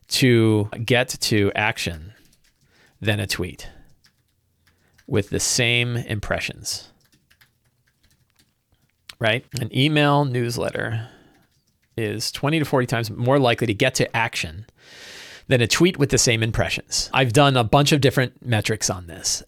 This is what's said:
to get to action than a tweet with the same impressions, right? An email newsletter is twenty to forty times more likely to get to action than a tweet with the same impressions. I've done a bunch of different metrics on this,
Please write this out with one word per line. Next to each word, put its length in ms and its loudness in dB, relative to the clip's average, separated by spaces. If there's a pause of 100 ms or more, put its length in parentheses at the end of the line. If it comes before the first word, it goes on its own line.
to 640 4 (140)
get 240 2
to 480 0
action 560 -4 (880)
than 180 -2
a 80 -4
tweet 420 -8 (1400)
with 220 -2
the 100 -2
same 560 0
impressions, 960 -6 (2250)
right? 260 0 (160)
An 160 -6
email 480 2
newsletter 840 -4 (880)
is 340 -4
twenty 300 -2
to 40 0
forty 220 0
times 240 -2
more 300 2
likely 260 2
to 80 0
get 220 0
to 200 -2
action 500 -6 (800)
than 140 4
a 60 2
tweet 320 2
with 100 2
the 80 2
same 260 4
impressions. 680 -4
I've 220 2
done 200 6
a 100 4
bunch 280 4
of 80 4
different 460 0
metrics 420 -2
on 200 -6
this, 400 -6